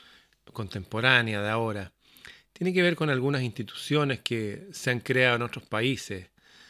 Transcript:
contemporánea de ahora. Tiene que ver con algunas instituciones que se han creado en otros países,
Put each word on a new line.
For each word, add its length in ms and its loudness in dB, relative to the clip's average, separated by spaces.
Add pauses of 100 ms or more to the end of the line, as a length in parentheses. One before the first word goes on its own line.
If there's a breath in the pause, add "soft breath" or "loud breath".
(520 soft breath)
contemporánea 920 0
de 80 -2
ahora. 440 -2 (580 loud breath)
Tiene 220 -2
que 80 4
ver 160 4
con 120 2
algunas 340 2
instituciones 760 -2
que 540 -6
se 180 -2
han 80 -2
creado 380 4
en 60 -2
otros 200 -8
países, 640 -4 (420 soft breath)